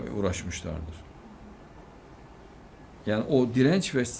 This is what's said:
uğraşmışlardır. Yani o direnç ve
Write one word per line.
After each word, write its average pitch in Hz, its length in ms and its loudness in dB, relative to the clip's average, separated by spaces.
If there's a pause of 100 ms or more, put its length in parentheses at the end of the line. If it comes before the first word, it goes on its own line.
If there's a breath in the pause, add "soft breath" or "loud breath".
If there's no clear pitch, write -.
(180)
uğraşmışlardır. 85 760 -4 (2000)
Yani 107 180 0
o 127 320 4
direnç 151 400 4
ve 123 80 2 (160)